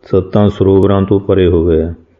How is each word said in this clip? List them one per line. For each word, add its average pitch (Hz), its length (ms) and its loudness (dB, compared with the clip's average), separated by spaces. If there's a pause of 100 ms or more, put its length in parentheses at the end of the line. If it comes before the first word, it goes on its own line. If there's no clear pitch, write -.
ਸੱਤਾਂ 101 460 0
ਸਰੋਵਰਾਂ 98 520 2
ਤੋਂ 98 180 0
ਪਰੇ 95 280 0
ਹੋ 85 200 0
ਗਏ 80 160 0
ਆ। 82 100 -6 (260)